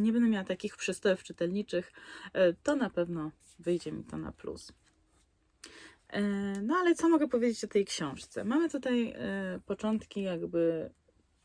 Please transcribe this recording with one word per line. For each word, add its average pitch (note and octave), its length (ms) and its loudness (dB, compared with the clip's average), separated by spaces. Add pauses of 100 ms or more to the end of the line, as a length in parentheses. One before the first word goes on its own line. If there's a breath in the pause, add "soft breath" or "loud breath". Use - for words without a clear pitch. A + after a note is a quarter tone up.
nie A3 120 4
będę A#3 160 4
miała G3+ 160 2
takich - 320 -4
przystoев F#3 460 0
czytelniczych, F3+ 680 -4 (400 loud breath)
e, F3+ 200 4
to C#4+ 240 0
na A#3+ 140 0
pewno E3+ 400 -4 (280)
wyjdzie E3 340 -2
mi D#3 120 -10
to D#3 140 -8
na D#3 140 -8
plus. - 400 -12 (1400 loud breath)
E, G3+ 140 -4 (400)
no A#3+ 140 2
ale F4 180 6
co E4 140 2
mogę D4+ 200 6
powiedzieć A#3 360 2
o G#3 40 -6
tej G3+ 160 4
książce? - 600 -6
Mamy D4+ 260 2
tutaj, B3 460 0
e, F#3+ 500 -4
początki G#3+ 560 -2
jakby, E3+ 680 0 (540)